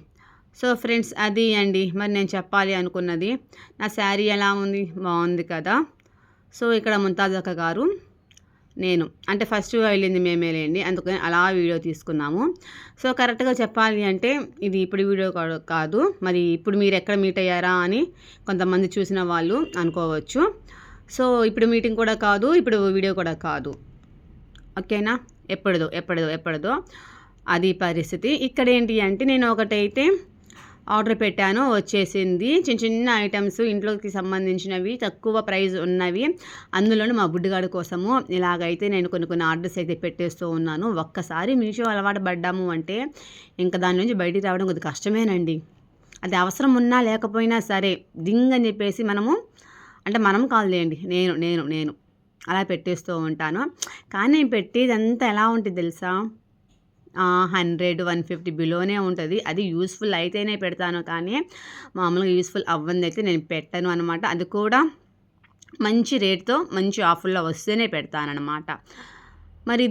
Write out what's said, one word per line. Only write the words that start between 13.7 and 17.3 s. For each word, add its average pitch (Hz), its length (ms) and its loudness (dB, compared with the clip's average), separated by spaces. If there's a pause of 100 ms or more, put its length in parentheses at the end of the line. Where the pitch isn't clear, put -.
అంటే 180 200 0 (360)
ఇది 190 200 0
ఇప్పుడు 190 240 -2
వీడియో 190 260 2
కా-, 165 260 -4 (100)
కాదు. 160 280 0 (260)
మరి 180 160 2 (140)
ఇప్పుడు 196 260 0
మీరు 196 180 4
ఎక్కడ 202 220 -2
మీట్ 190 200 0